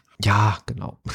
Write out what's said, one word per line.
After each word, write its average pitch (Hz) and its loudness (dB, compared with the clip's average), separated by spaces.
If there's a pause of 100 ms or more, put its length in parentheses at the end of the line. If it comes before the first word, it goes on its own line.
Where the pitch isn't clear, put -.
(220)
Ja, 104 2
genau. - -10 (160)